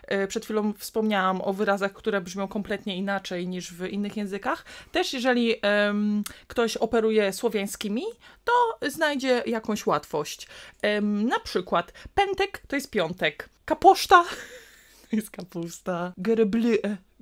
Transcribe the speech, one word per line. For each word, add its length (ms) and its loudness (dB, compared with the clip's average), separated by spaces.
e, 240 0
przed 180 -6
chwilą 340 0
wspomniałam 600 0
o 120 -2
wyrazach, 400 0
które 280 -2
brzmią 280 -6
kompletnie 480 -6
inaczej 520 -4
niż 260 -8
w 120 -8
innych 300 -4
językach, 480 -4
też 200 -2
jeżeli, 500 2
em, 600 2
ktoś 300 -2
operuje 560 2
słowiańskimi, 680 -2
to 460 2
znajdzie 560 2
jakąś 400 -2
łatwość. 600 -2
Em, 460 2
na 120 0
przykład 520 -2
pętek 540 0
to 80 -4
jest 140 -4
piątek, 580 -2
kaposzta 600 6
<laughs> 840 -14
to 60 0
jest 140 -4
kapusta, 880 -8
gerblie, 600 4